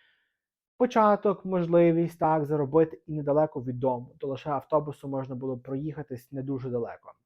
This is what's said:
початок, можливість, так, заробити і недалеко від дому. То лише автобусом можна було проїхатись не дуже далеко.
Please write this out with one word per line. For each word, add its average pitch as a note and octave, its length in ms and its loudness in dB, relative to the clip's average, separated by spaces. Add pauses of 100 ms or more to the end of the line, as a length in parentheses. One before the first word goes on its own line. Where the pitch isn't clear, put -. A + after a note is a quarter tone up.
(760)
початок, G#3 680 2
можливість, E3+ 760 4
так, D#3 260 2
заробити D3+ 600 2
і D#3+ 80 -10
недалеко D3 500 0
від B2+ 160 -6
дому. B2+ 380 -4
То D3 100 -8
лише C3+ 220 -8
автобусом C#3+ 640 -4
можна C3+ 240 -6
було C3 220 -6
проїхатись C3+ 760 -10
не C3+ 120 -8
дуже C3+ 260 -6
далеко. A2+ 440 -8 (120)